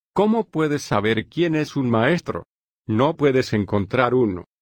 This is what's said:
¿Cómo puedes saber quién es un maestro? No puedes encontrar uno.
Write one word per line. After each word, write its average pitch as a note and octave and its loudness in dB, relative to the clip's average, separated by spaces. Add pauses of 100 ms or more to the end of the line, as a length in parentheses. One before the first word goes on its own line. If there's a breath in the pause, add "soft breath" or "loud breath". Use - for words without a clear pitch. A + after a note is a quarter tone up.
(120)
¿Cómo G#3+ 2
puedes D3+ -2
saber G#2+ 0
quién E3 -2
es D3+ -4
un C3 0
maestro? A#2 0 (400)
No C3 0
puedes C3+ 0
encontrar G#2+ 0
uno. G2+ 0 (160)